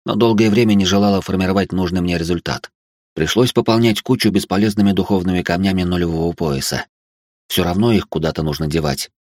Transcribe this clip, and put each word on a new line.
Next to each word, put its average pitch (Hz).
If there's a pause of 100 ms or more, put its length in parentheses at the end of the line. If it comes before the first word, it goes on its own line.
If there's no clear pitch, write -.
но 110
долгое 110
время 107
не 98
желала 98
формировать 92
нужный 90
мне 87
результат. 82 (420)
Пришлось 110
пополнять 113
кучу 117
бесполезными 101
духовными 92
камнями 92
нулевого 85
пояса. 69 (640)
Всё -
равно 95
их 92
куда-то 80
нужно 76
девать. 73 (180)